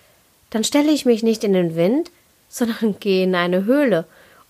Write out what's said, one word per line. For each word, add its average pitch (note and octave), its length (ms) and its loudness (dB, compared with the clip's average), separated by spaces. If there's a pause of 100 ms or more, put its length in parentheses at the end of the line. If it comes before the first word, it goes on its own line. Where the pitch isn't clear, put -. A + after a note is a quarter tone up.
(520)
dann A3 120 -4
stelle D4 280 0
ich C#4+ 140 -2
mich A3+ 180 2
nicht A3+ 200 0
in G3+ 100 0
den E3+ 220 0
Wind, G#3+ 360 0 (380)
sondern A3+ 460 -4
<laughs> - 40 -16
gehe F#3+ 240 0
in F#3 120 0
eine F3+ 300 0
Höhle A#3+ 400 0 (440)